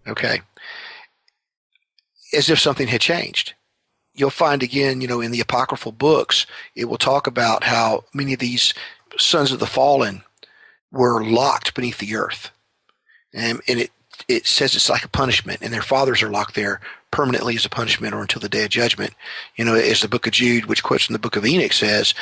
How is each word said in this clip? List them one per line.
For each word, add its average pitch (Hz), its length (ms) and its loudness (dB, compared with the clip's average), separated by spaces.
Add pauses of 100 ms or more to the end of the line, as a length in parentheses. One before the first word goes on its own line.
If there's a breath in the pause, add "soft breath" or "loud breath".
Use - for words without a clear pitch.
Okay. 113 340 -2 (1900 loud breath)
As 151 160 2
if 156 100 4
something 139 280 2
had 113 140 0
changed. - 520 -2 (640)
You'll 135 140 2
find 143 340 2
again, 131 380 0
you 127 60 -4
know, 120 140 -2
in 117 100 -4
the 120 80 -4
apocryphal 120 520 -2
books, 135 540 2 (300 loud breath)
it 117 100 -6
will 117 120 -4
talk 139 300 2
about 120 360 0
how 113 500 2
many 139 200 -2
of 127 60 -4
these 123 340 0 (440 loud breath)
sons 143 340 2
of 127 80 -2
the 113 80 -2
fallen 131 560 2 (680 soft breath)
were 120 320 2
locked 117 500 2
beneath 123 260 -6
the 104 160 -6
earth. - 360 -6 (800 soft breath)
And, 113 340 -4
and 120 140 0
it, - 100 -4 (380)
it 120 160 2
says - 300 2
it's 98 140 4
like - 140 0
a - 60 -12
punishment, 123 520 0
and 117 120 -6
their 113 80 -4
fathers 131 420 2
are 107 60 -4
locked 101 260 -4
there 101 240 -2 (320 loud breath)
permanently 123 440 0
as 113 100 -2
a 104 40 -2
punishment 113 440 -2
or 104 80 -6
until - 180 -4
the - 80 -8
day 107 160 -2
of 104 60 -4
judgment. 120 440 -2 (440 loud breath)
You 117 80 -2
know, 113 80 2
as 110 260 4
the 110 80 0
book 117 200 -2
of 110 60 -4
Jude, 120 340 2
which 110 160 -2
quotes - 220 0
from - 80 -4
the 113 60 -4
book 110 160 -4
of 104 100 0
Enoch, 143 280 2
says, - 480 2